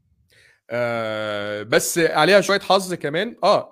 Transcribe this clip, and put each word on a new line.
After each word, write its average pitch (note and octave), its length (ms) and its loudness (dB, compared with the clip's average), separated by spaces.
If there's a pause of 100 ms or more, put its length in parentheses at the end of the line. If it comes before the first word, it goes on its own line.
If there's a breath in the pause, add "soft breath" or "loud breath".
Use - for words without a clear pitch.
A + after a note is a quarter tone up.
(720 soft breath)
آه، G#2+ 920 -4
بس D3+ 360 -2
عليها D#3+ 420 4
شوية G3 200 0
حظ F#3 340 0
كمان. E3 500 -6
آه، F3+ 280 2